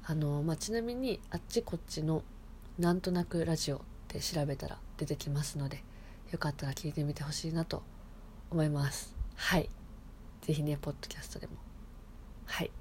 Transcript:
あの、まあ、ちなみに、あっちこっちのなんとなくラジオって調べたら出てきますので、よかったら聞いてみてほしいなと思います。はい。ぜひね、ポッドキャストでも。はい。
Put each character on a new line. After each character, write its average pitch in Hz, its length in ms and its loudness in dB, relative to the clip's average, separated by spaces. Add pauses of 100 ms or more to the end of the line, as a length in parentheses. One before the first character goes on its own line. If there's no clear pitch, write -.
あ 160 120 0
の、 147 260 4
ま 160 120 4
あ、 - 20 2
ち - 160 -2
な 233 100 4
み 240 140 0
に、 247 240 2 (100)
あ - 80 -2
っ - 100 0
ち - 140 4
こ - 160 -2
っ - 100 0
ち - 140 -2
の 156 220 4 (560)
な 175 120 8
ん 180 100 6
と 185 100 2
な 175 120 6
く 170 220 2
ラ 165 100 6
ジ 156 160 2
オ 139 40 2
っ - 60 -6 (260)
て - 120 -4
調 147 280 2
べ 143 80 2
た 147 120 -6
ら - 120 -8 (180)
出 151 80 0
て 143 100 0
き 143 140 -4
ま 143 140 4
す - 160 -2
の 139 100 2
で、 135 140 -6 (480)
よ 165 80 -2
か 156 100 4
っ 139 40 0
た - 120 -4
ら 135 80 0
聞 - 160 -2
い - 20 -4
て 147 120 2
み 143 100 2
て 143 80 -4
ほ 143 100 -4
し 165 180 -2
い 160 40 0
な 165 120 2
と - 180 -4 (680)
思 165 140 6
い 151 80 6
ま 143 200 4
す。 - 240 -6 (200)
は - 240 6
い。 - 100 0 (720)
ぜ 160 140 4
ひ 147 80 2
ね、 147 180 4
ポ - 80 -2
ッ 143 100 -2
ド - 80 -10
キ - 100 -8
ャ - 40 -8
ス - 80 -8
ト - 80 -8
で - 80 -8
も。 - 80 -8 (920)
は - 160 0
い。 - 180 -2